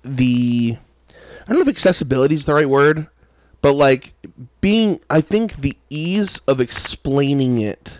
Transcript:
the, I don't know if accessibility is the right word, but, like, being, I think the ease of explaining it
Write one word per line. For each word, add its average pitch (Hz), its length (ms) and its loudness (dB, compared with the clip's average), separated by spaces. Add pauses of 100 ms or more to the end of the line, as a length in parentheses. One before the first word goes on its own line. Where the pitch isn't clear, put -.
the, 120 720 0 (320)
I - 380 -20
don't 247 100 0
know 370 40 4
if 277 60 2
accessibility 147 680 -2
is 147 100 -8
the 151 80 0
right 147 160 2
word, 151 380 2 (540)
but, 143 120 4
like, 135 400 2 (480)
being, 208 480 2
I 156 100 4
think 202 380 -2
the 139 180 -4 (140)
ease 180 580 -4
of 135 140 0
explaining 135 1000 0
it - 400 -6